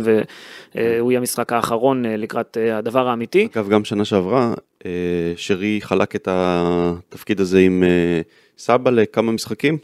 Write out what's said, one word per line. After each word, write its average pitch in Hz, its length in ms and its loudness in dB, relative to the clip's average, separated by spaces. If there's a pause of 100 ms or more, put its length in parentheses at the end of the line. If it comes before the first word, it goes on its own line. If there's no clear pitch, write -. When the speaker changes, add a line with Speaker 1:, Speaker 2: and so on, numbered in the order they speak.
Speaker 1:
ו-, 110 140 4
אה, - 40 0 (500)
Speaker 2:
כן. 117 280 -2
Speaker 1:
הוא 123 120 0
יהיה 123 80 2
המשחק 123 320 -4
האחרון, 120 540 0
אה, 110 100 -2
לקראת, 110 440 -6
אה, 110 180 0
הדבר 120 300 -2
האמיתי. 120 480 0
Speaker 2:
אגב, 104 120 -2
גם 104 160 2
שנה 104 200 -2
שעברה, 107 500 0 (320)
אה, 92 40 -8 (460)
שרי 104 460 -2
חלק 101 340 0
את 98 140 -6
התפקיד 87 1080 0
הזה 92 180 2
עם, 92 280 4
אה, 87 340 2 (380)
סבא 123 320 2
לכמה 113 420 2
משחקים. 113 520 -4